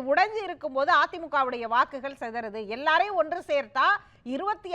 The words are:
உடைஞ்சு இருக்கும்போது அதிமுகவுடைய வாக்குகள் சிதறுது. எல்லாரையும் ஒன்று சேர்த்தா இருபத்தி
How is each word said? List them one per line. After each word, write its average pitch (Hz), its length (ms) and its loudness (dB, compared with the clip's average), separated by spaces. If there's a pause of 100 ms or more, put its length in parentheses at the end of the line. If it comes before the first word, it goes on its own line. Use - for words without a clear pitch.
(100)
உடைஞ்சு 415 320 2
இருக்கும்போது 294 520 -2
அதிமுகவுடைய 285 760 0
வாக்குகள் 262 520 -2
சிதறுது. 220 480 -8
எல்லாரையும் 320 540 2
ஒன்று 320 200 -4
சேர்த்தா 277 440 0 (400)
இருபத்தி 359 480 -4